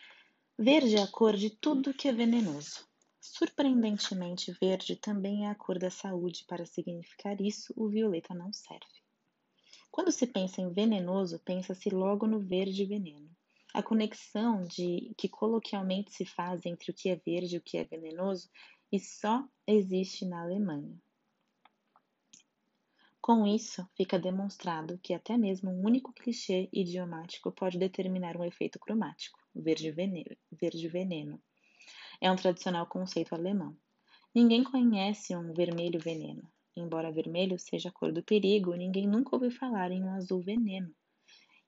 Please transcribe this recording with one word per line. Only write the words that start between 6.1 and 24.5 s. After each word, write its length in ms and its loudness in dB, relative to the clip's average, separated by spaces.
Para 160 -8
significar 760 -8
isso, 360 -4
o 120 -2
violeta 460 -2
não 180 -10
serve. 500 -18
Quando 200 2
se 160 2
pensa 360 -2
em 100 -2
venenoso, 680 2
pensa-se 500 -4
logo 360 2
no 140 2
verde 460 0
veneno. 420 -6
A 80 0
conexão 840 0
de, 540 -4
que 100 -2
coloquialmente 840 -2
se 120 -6
faz 400 -6
entre 260 -6
o 40 -8
que 160 -2
é 60 2
verde 400 -2
e 20 -4
o 40 -6
que 140 -8
é 80 -2
venenoso 640 -6
e 80 0
só 480 -2
existe 580 2
na 180 -6
Alemanha. 560 -4
Com 260 6
isso, 480 0
fica 240 2
demonstrado 840 -4